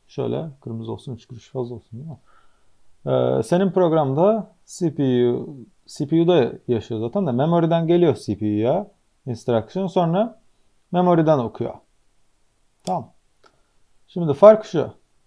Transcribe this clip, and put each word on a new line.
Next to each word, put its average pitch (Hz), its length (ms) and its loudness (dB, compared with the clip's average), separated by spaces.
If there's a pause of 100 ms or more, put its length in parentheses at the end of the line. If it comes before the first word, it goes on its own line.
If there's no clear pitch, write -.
şöyle 131 420 -6 (120)
kırmızı 113 320 -10
olsun, 120 220 -12
üç - 120 -20
kuruş 117 240 -20
fazla 123 240 -8
olsun 113 240 -18
değil 160 120 -14
mi? 127 80 -16 (880)
Ee, 131 360 0
senin 185 280 0
programda 170 840 0 (140)
C 160 280 -4
P 123 360 2
U, 123 260 -6 (300)
C - 200 -8
P 165 160 2
U'da 170 300 4 (160)
yaşıyor 110 320 -2
zaten 143 260 -2
de 131 60 -2
memory'den 165 540 0
geliyor 170 280 4
C 104 240 -6
P 107 80 -4
U'ya 117 440 -2 (360)
instruction, 123 600 -4
sonra 180 540 -2 (520)
memory'den 170 460 4
okuyor. 117 360 -6 (1120)
Tamam. - 280 -6 (960)
Şimdi 165 260 -2
fark 214 300 8
şu. 131 280 -4 (340)